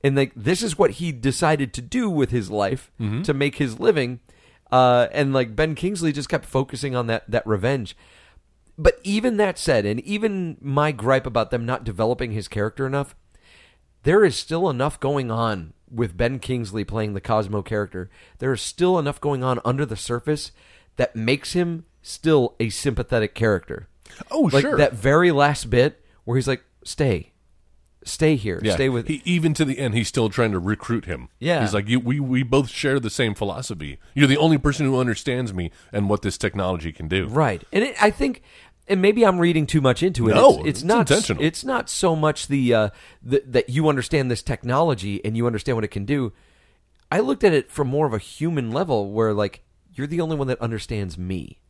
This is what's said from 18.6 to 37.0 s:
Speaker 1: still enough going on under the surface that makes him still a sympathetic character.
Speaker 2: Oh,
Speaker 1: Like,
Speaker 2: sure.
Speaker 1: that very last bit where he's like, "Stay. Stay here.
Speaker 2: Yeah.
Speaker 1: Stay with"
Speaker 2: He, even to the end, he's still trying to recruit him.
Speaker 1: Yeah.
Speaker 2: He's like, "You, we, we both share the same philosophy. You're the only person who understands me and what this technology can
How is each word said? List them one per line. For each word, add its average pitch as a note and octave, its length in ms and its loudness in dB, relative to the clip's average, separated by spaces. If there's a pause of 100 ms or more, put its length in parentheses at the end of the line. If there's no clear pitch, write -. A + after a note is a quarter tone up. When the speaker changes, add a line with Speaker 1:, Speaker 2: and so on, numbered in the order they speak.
Speaker 1:
still F3+ 380 0
enough C#3+ 200 -4
going C#3 240 -2
on B2+ 220 0
under C3 200 0
the G#2+ 100 -8
surface C3 560 -4 (460)
that - 180 0
makes A#2+ 380 -2
him E3+ 320 -2 (180)
still D3+ 560 2
a A2+ 100 -2
sympathetic A#2 640 -2
character. - 540 -2 (420)
Speaker 2:
Oh, C4+ 240 2
Speaker 1:
Like, C#3 80 6
Speaker 2:
sure. C#4 160 0
Speaker 1:
that C#3+ 160 4
very D3 380 4
last C#3+ 400 0
bit B2 300 2 (220)
where A#2+ 140 -2
he's C3 100 0
like, C3 160 -2 (200)
"Stay. B2 480 -2 (720)
Stay D#3 320 2
here. G2+ 280 -4
Speaker 2:
Yeah. G2+ 120 2
Speaker 1:
Stay C3+ 140 0
with" A#2+ 180 -4
Speaker 2:
He, D#3 180 -6
even E3 300 2
to D#3+ 100 2
the C3 140 -4
end, A#2+ 160 -2
he's A#2 120 0
still A2+ 220 0
trying A2+ 220 0
to F#2+ 80 -2
recruit G2 460 -4
him. B1+ 240 -10 (100)
Speaker 1:
Yeah. D#3 220 0
Speaker 2:
He's G2 120 0
like, G#2 140 -2
"You, B2 120 2
we, B2 200 -2
we C3 240 0
both B2+ 260 2
share C#3 300 -2
the A2+ 100 -4
same A2+ 240 -2
philosophy. F#2+ 640 -8 (160)
You're C#3 140 4
the C#3 100 4
only D#3 220 4
person C#3+ 260 0
who C3+ 140 2
understands B2 540 -2
me F2 180 -4 (200)
and G#2 180 0
what G#2 120 2
this G2 160 -4
technology F#2 540 -2
can D#2+ 160 -10